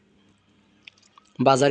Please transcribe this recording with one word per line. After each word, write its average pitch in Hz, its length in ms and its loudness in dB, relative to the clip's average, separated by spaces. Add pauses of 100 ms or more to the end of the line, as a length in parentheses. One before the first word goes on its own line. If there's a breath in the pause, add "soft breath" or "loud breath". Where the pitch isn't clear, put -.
(1400)
বাজার 135 320 0